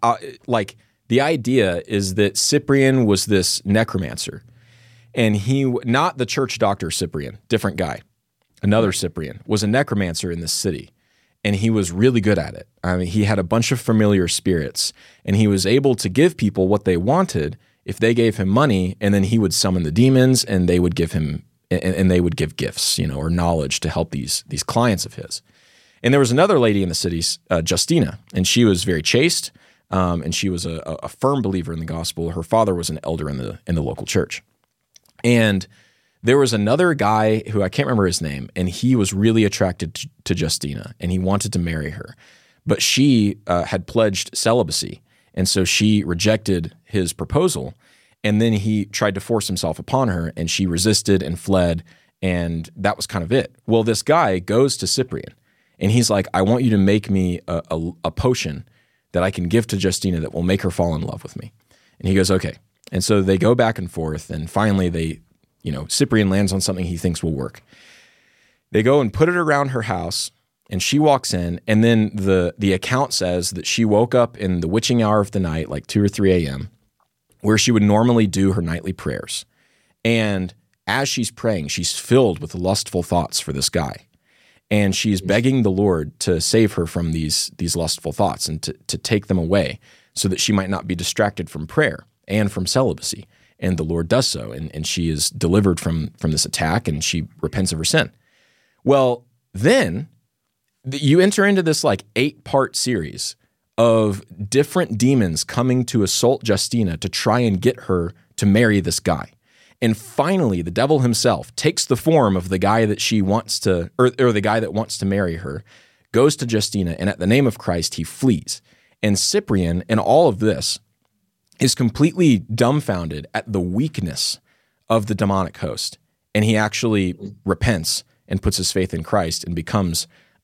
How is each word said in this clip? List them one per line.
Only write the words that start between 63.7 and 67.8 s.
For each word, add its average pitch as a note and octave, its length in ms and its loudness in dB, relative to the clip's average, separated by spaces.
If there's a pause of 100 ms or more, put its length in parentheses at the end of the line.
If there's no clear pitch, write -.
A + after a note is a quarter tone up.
and F2 120 -8
forth, D#2 380 -8
and D#2 220 -8
finally G2 400 2
they, E2 300 -4 (420)
you D#2+ 80 -6
know, C#2+ 180 -8
Cyprian G#2+ 420 2
lands F#2+ 220 2
on F#2+ 80 -2
something F#2 260 -4
he F2 100 -4
thinks E2 260 -2
will D#2+ 120 -2
work. - 280 -8 (1080)